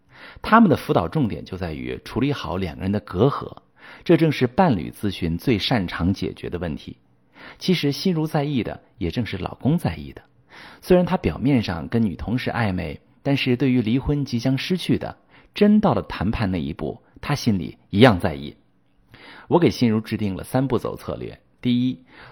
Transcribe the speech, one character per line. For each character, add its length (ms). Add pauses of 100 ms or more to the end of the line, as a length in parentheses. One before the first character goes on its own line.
(420)
他 180
们 100
的 60
辅 160
导 160
重 200
点 160
就 120
在 160
于 320
处 160
理 120
好 240
两 200
个 60
人 100
的 80
隔 260
阂， 320 (460)
这 120
正 140
是 160
伴 300
侣 140
咨 200
询 260
最 220
擅 280
长 280
解 180
决 160
的 100
问 180
题。 200 (600)
其 160
实 180
心 200
如 140
在 180
意 180
的， 200 (160)
也 120
正 140
是 120
老 180
公 240
在 180
意 160
的。 100 (580)
虽 160
然 80
他 120
表 220
面 240
上 260
跟 140
女 120
同 240
事 120
暧 220
昧， 280 (220)
但 140
是 200
对 140
于 120
离 160
婚 260
即 140
将 180
失 200
去 220
的， 180 (380)
真 260
到 140
了 80
谈 280
判 200
那 100
一 120
步， 300 (180)
他 140
心 240
里 180 (140)
一 100
样 180
在 160
意。 200 (960)
我 100
给 120
心 200
如 100
制 160
定 200
了 80
三 220
步 120
走 180
策 200
略。 220 (220)
第 280
一， 100 (340)